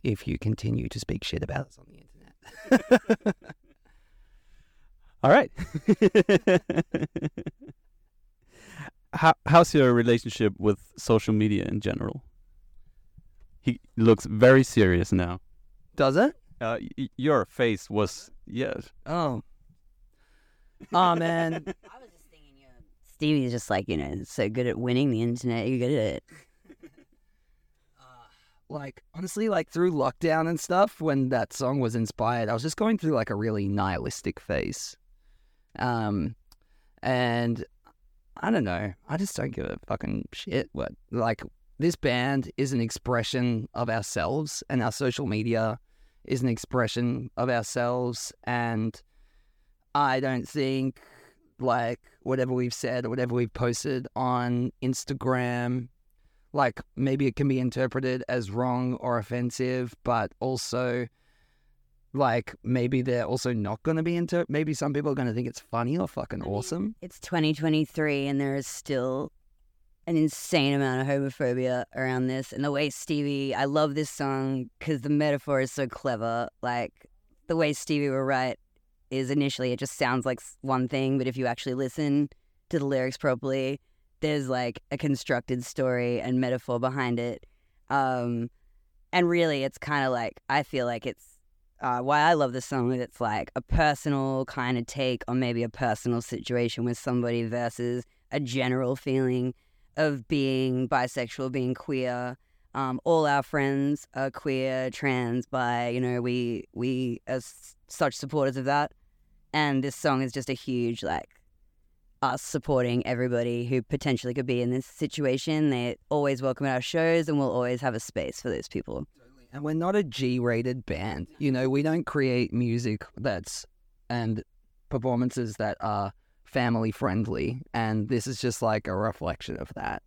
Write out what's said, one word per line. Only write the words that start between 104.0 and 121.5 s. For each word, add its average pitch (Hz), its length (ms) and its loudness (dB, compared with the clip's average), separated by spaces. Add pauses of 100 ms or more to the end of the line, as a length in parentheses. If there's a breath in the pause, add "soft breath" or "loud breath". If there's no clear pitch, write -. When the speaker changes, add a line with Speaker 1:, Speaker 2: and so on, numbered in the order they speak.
Speaker 3:
are 135 160 -2
queer, 131 580 -2
trans, 123 560 -2
bi, 123 440 -2
you 123 120 -2
know, 123 200 -2
we, 120 420 -2 (100)
we 127 540 -4
are 131 80 -4
s-, - 400 -12 (140)
such 143 260 -2
supporters 139 420 -2
of 127 80 -6
that. 143 280 0 (580)
And 143 320 0
this 139 120 -6
song 135 280 0
is 127 80 -4
just 131 180 -8
a 135 40 -2
huge, 120 500 -4
like, 80 260 -4 (920)
us 131 180 -2
supporting 123 640 0
everybody 120 600 0
who 123 180 0
potentially 127 500 -2
could 131 140 -2
be 123 140 0
in 123 100 0
this 127 140 -2
situation. 151 840 0
They're 123 280 -2 (120)
always 143 320 0
welcome 135 240 -2
at 135 100 2
our 127 60 0
shows, 165 460 2
and 151 100 2
we'll 135 140 2
always 123 300 0
have 131 120 0
a 117 60 -4
space - 420 -6
for 127 80 -4
those 73 200 -4
people. - 360 -6 (460)
Speaker 1:
And 139 120 -12
we're 151 120 -2
not 175 200 2
a 208 80 4
G-rated 123 840 0
band. 82 400 -4 (100)
You 139 140 0